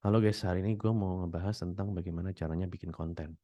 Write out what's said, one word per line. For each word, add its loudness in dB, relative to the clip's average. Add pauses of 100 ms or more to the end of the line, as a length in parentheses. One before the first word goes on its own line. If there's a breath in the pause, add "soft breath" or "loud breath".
Halo 6
guys, 4
hari 2
ini 2 (100)
gue 4
mau 0 (100)
ngebahas -2
tentang -4 (100)
bagaimana -4
caranya -2
bikin -10
konten. -6 (140)